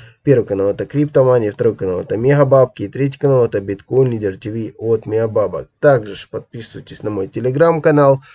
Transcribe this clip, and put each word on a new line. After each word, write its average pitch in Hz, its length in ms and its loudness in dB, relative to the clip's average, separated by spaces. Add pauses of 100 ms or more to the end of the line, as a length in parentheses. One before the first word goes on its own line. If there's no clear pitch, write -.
(240)
Первый 123 200 4
канал — 98 260 -2
это 101 140 -4
Криптомания, 131 680 2
второй 110 240 0
канал — 92 240 -4
это 101 160 -6
Мегабабки, 135 680 2
и 98 60 -8
третий 135 320 -4
канал — 131 260 4
это 107 140 -2
Биткоин 120 500 -2
Лидер 104 260 -4
Ти 107 140 -10
Ви 110 280 -8
от 110 280 -2
Мегабабок. 107 640 -2 (100)
Также 110 380 2
ж - 120 -14
подписывайтесь - 760 -12
на 107 60 -4
мой 98 180 -4
Telegram-канал, 143 880 0 (160)